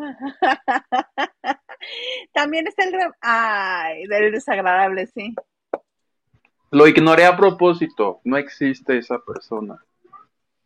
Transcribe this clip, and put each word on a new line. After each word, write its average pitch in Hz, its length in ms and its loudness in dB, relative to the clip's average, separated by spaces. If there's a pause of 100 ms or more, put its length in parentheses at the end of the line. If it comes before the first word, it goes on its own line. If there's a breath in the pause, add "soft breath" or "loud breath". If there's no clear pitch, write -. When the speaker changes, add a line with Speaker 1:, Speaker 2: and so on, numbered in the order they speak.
(420)
Speaker 1:
<laughs> - 1200 -4 (720 loud breath)
También 311 340 -4
está 403 160 -4
el 370 100 -2
gra-, 359 280 -4
ay, 190 840 -4
del 214 240 0
desagradable, 190 760 -2
sí. 226 280 -14 (1400)
Speaker 2:
Lo 151 160 8
ignoré 160 380 6
a 180 100 6
propósito, 175 880 0
no 131 140 -2
existe 139 600 -4
esa 120 220 -6
persona. 107 640 -12 (840)